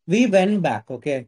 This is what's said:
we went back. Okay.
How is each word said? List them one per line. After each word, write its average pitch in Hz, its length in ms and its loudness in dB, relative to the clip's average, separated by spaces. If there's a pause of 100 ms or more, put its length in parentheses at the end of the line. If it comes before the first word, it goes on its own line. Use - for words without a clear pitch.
we 226 200 2
went 196 340 2
back. 127 280 -4
Okay. 131 380 -8